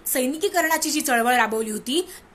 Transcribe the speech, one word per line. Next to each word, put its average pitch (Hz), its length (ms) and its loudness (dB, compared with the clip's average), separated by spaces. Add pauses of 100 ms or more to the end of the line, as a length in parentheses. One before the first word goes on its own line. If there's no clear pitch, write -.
सैनिकीकरणाची 311 840 0
जी 294 100 0
चळवळ 247 340 2
राबवली 220 360 0
होती 262 380 -2 (240)